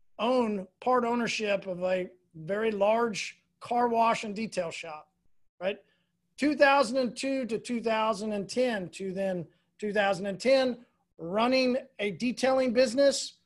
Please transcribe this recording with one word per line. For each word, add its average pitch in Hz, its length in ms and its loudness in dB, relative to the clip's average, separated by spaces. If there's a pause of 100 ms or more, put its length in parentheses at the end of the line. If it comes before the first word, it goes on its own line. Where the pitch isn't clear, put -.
(180)
own 214 500 0 (120)
part 247 240 2
ownership 220 600 -2
of 180 160 -6
a 185 260 0 (280)
very 202 340 -2
large 214 680 0 (200)
car 240 300 0
wash 226 360 2
and 208 120 -8
detail 185 340 -4
shop, 151 380 -14 (520)
right? 196 180 -4 (580)
Two 285 200 0
thousand 277 400 6
and 254 180 0
two 269 300 -2
to 214 140 -4
two 233 240 -6
thousand 220 500 -2
and 202 160 -6
ten 226 420 -2
to 190 220 -8
then 185 340 -4 (320)
two 208 140 -4
thousand 196 320 2
and 196 160 -6
ten, 254 380 2 (400)
running 240 580 0 (220)
a 208 140 -4
detailing 254 600 0
business, 262 640 2 (120)